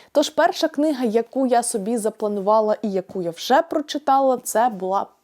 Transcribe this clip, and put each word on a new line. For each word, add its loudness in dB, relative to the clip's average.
Тож 2
перша 0
книга, -2
яку 0
я 2
собі -4
запланувала 0
і -4
яку -4
я -4
вже 2
прочитала, 0
це 0
була -4